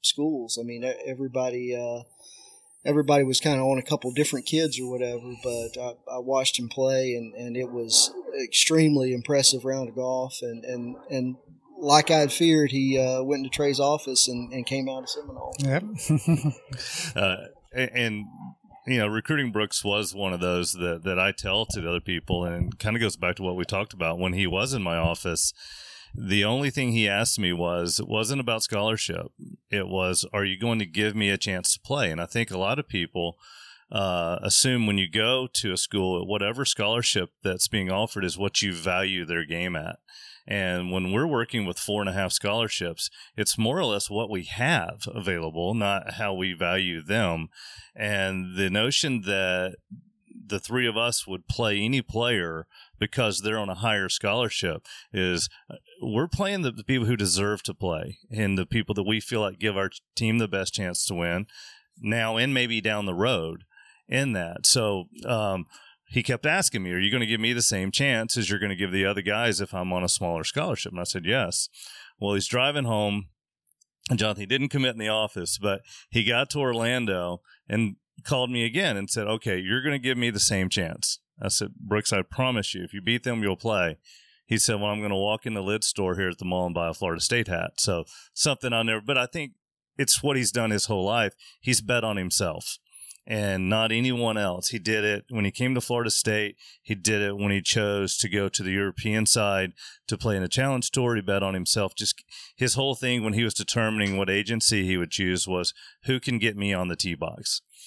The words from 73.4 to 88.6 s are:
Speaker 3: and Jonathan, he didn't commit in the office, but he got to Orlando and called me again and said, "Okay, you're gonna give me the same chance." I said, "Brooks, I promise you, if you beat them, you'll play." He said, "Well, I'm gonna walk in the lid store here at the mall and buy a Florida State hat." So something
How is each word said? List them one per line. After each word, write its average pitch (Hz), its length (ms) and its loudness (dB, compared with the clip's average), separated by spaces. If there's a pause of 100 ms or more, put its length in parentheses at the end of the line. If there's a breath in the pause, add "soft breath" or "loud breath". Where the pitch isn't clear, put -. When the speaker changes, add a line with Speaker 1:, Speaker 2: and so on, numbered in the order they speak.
Speaker 3:
and 127 100 4
Jonathan, 104 240 0
he 98 40 -8
didn't 131 220 0
commit 131 240 0
in 113 80 -10
the 107 80 -2
office, 107 500 -2
but 98 220 0 (280 loud breath)
he 117 140 2
got 120 280 2
to 147 100 -2
Orlando 113 840 0 (260 soft breath)
and 107 280 0 (260)
called 127 280 0
me 120 140 0
again 131 320 0
and 98 140 -4
said, 107 160 0
"Okay, 107 320 0
you're 98 240 0
gonna 143 160 0
give 127 180 0
me 120 140 2
the 101 80 -2
same 95 300 4
chance." - 500 -2 (240)
I 98 60 -2
said, - 260 -2
"Brooks, 104 380 0
I 98 100 2
promise 123 500 -2
you, 92 120 -8
if 85 100 -12
you 101 80 -8
beat 117 220 0
them, 117 180 0
you'll 98 140 2
play." 92 400 0 (500 soft breath)
He 110 120 2
said, 110 180 2
"Well, 104 160 0
I'm 104 100 -2
gonna 101 160 0
walk 104 260 0
in 113 100 -4
the 101 80 -2
lid 104 200 0
store 95 320 0
here 92 140 0
at 87 100 -4
the 95 60 -10
mall 90 220 0
and 87 80 -4
buy 85 140 0
a 80 60 -4
Florida 85 260 -4
State 120 280 0
hat." 85 320 -4
So 87 240 0 (280 loud breath)
something 131 400 0